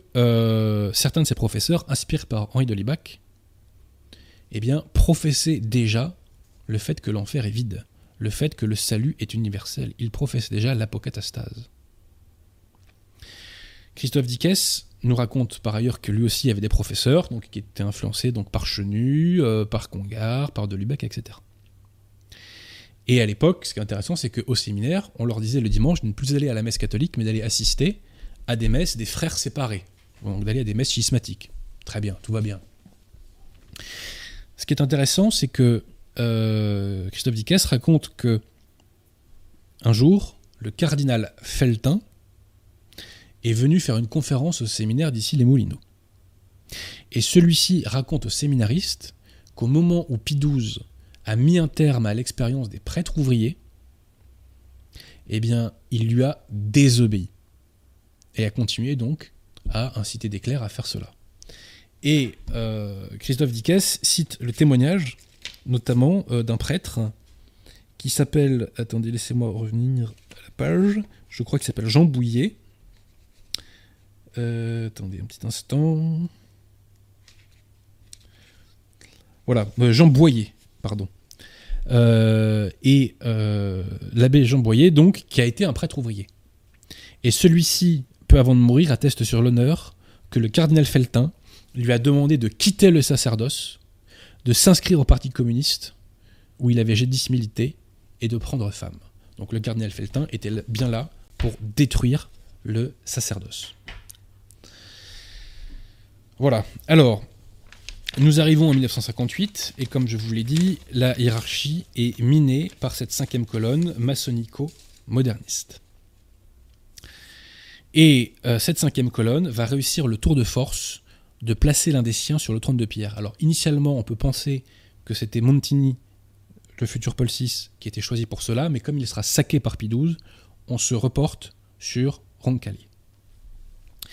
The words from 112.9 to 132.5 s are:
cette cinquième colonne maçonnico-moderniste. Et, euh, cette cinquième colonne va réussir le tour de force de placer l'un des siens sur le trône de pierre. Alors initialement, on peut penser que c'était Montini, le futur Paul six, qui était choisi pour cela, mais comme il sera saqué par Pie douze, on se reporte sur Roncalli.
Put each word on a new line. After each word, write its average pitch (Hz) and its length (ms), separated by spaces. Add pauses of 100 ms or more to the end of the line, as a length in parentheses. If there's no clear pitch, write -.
cette 120 160
cinquième 123 340
colonne 131 520
maçonnico-moderniste. 120 1800 (2000)
Et, 151 400 (120)
euh, 120 120
cette - 220
cinquième 131 320
colonne 131 380
va 117 160
réussir 139 420
le 110 100
tour 165 180
de 127 80
force - 600 (400)
de 113 100
placer - 380
l'un 131 100
des 113 120
siens - 260
sur - 140
le 113 60
trône 127 180
de 117 80
pierre. 107 320
Alors 104 220
initialement, 147 580
on 113 60
peut 117 120
penser 135 480 (420)
que 113 80
c'était 113 280
Montini, 135 540 (840)
le 117 80
futur - 280
Paul 113 140
six, - 500
qui - 80
était 107 140
choisi 117 240
pour - 160
cela, 127 280
mais 135 100
comme 147 180
il 127 100
sera - 160
saqué - 360
par - 180
Pie 110 100
douze, 143 300 (500)
on 123 120
se - 160
reporte - 580 (260)
sur 127 420 (180)
Roncalli. 117 480 (1300)